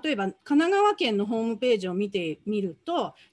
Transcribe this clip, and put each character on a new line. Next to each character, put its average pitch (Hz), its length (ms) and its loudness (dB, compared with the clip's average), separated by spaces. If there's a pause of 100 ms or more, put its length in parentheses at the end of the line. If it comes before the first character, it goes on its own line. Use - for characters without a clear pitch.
例 311 80 -2
え 262 40 0
ば 202 80 -4 (200)
神 294 180 2
奈 339 100 2
川 403 240 4
県 233 220 0
の 202 80 0
ホ 226 160 -2
ー - 20 -2
ム 226 140 -2
ペ 247 160 2
ー 220 40 2
ジ 185 120 -4
を 175 40 -4
見 202 160 -2
て 170 360 -4
み 208 160 -2
る 175 140 -6 (100)
と、 320 280 -4 (200)